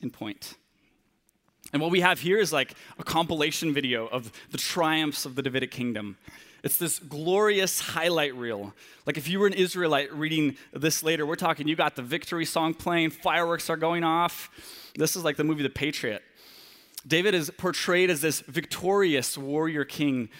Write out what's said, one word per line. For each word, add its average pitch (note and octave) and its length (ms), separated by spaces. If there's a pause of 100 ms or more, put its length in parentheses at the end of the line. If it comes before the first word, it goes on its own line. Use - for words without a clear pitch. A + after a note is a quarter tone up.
in A#2+ 100
point." - 420 (1200)
And D3 80
what E3 100
we F3+ 100
have F3+ 200
here F3+ 160
is, E3 160
like, C3 200 (240)
a - 60
compilation D#3+ 720
video B2 340
of A#2 240 (200)
the - 60
triumphs D#3 680
of C3 100
the C3+ 60
Davidic C3 300
kingdom. G#2+ 460 (460)
It's - 140
this E3+ 220
glorious F#3 800
highlight D#3+ 560
reel. G#2+ 380 (320)
Like, D3 120
if C#3 100
you F#3+ 120
were G3+ 80
an G3 60
Israelite F3 600
reading D#3 440 (160)
this D3 300
later, D#3 220
we're D#3+ 100
talking, D#3 320
you D#3 80
got D#3 200
the C3+ 60
victory D#3+ 440
song D#3+ 280
playing, E3 380
fireworks E3+ 580
are D#3+ 80
going E3+ 260
off. E3+ 460 (460)
This D3+ 200
is F3+ 80
like D3+ 140
the D#3 60
movie D3+ 200
The C3 60
Patriot. C#3 540 (840)
David F3 260
is E3 180
portrayed F3+ 580
as D#3 100
this D3 220
victorious F3 960
warrior D3 480
king C3 420 (120)